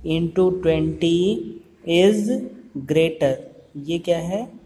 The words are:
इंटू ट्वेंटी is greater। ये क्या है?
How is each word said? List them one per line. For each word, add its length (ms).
इंटू 440
ट्वेंटी 1040
is 280
greater। 460
ये 220
क्या 200
है? 220